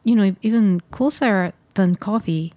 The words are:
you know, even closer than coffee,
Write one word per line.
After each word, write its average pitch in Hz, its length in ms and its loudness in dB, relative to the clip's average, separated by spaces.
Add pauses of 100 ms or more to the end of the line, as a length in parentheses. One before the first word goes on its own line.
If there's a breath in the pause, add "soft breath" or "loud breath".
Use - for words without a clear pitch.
you 233 120 2
know, 196 260 2
even 214 400 2 (100)
closer 226 640 -2 (200)
than 180 220 2
coffee, 165 600 -4